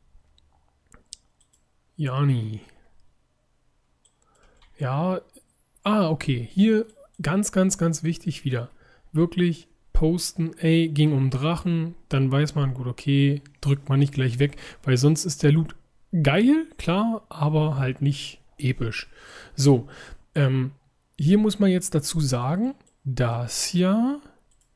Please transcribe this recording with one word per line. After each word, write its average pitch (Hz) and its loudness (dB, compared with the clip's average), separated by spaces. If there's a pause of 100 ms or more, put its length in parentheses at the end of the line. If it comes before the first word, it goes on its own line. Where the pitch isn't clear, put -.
(2000)
Jani. 127 -2 (2250)
Ja. 151 -2 (640)
Ah, 208 2
okay. 127 -4
Hier 220 2 (340)
ganz, 185 -2
ganz, 190 2
ganz 165 -2
wichtig 160 -6
wieder. 127 -4 (420)
Wirklich 170 0 (260)
posten, 165 0
ey, 165 2
ging 151 2
um 135 2
Drachen. 165 -2 (140)
Dann 135 0
weiß 147 0
man, 139 0
gut, 127 -8
okay, 139 0 (200)
drückt 139 -2
man 135 2
nicht 139 2
gleich 127 -2
weg. 143 0 (260)
Weil 127 2
sonst 147 2
ist 170 -6
der 147 6
Loot 160 0 (460)
geil, 233 4 (100)
klar, 214 -2
aber 151 0
halt 131 -2
nicht - -4 (160)
episch. - -4 (460)
So, 135 4 (460)
ähm, 131 0 (460)
hier 175 4
muss 214 0
man 196 4
jetzt 180 -2
dazu 156 -2
sagen, 147 -2 (300)
dass 120 -4
ja 220 0 (560)